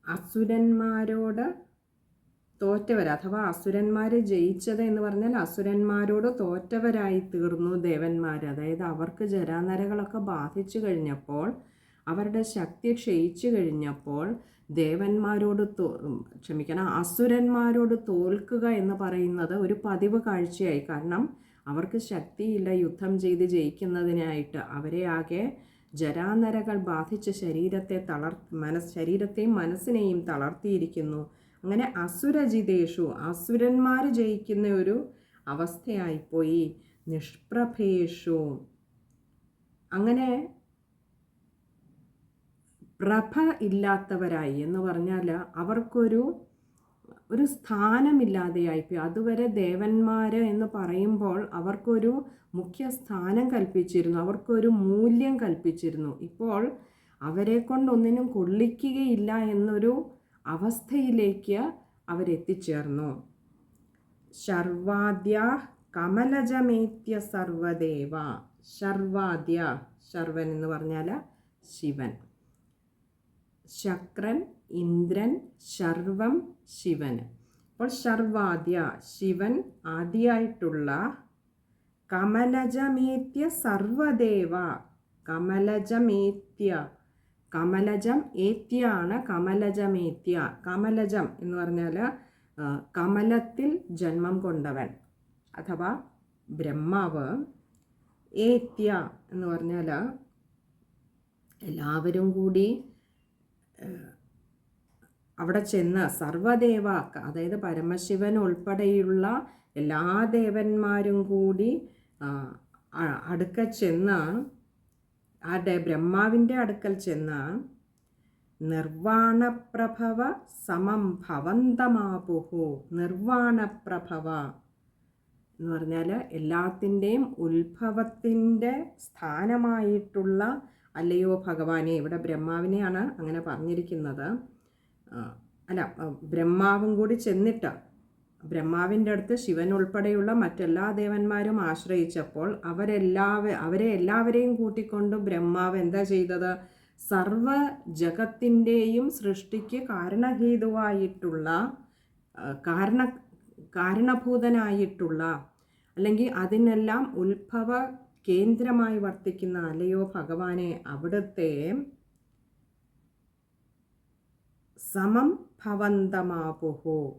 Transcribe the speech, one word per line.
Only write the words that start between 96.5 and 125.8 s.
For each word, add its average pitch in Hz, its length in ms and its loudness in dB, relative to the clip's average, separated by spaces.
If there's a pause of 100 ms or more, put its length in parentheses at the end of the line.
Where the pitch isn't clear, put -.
ഏത്യ 233 540 2 (440)
എന്ന് 185 140 -6
പറഞ്ഞാൽ 170 440 -2 (1700)
എല്ലാവരും 160 720 -2
കൂടി, 190 340 2 (1120)
ഏ, - 100 -14 (1500)
അവിടെ 185 240 0 (100)
ചെന്ന് 185 360 4
സർവ്വദേവ, 208 800 2 (400)
അതായത് 170 280 -4 (100)
പരമശിവൻ 180 720 0
ഉൾപ്പെടെയുള്ള 190 880 2 (500)
എല്ലാ 151 260 0 (360)
ദേവന്മാരും 208 840 2
കൂടി, 196 460 2 (520)
ആ, 143 60 -6 (640)
അ-, 156 280 -4 (120)
അടുക്ക 185 280 -2 (180)
ചെന്ന്, 185 400 2 (1200)
ആരുടെ? 180 360 0
ബ്രഹ്മാവിൻ്റെ 196 760 4
അടുക്കൽ 208 380 -2 (120)
ചെന്ന് 156 360 -4 (1200)
നിർവാണപ്രഭവ 226 1600 0 (460)
സമം 196 360 0 (220)
ഭവന്തമാപുഹു. 185 1400 0 (260)
നിർവാണപ്രഭവ 185 1400 -2 (1300)
എന്ന് 165 160 -6
പറഞ്ഞാൽ 165 360 -2 (280)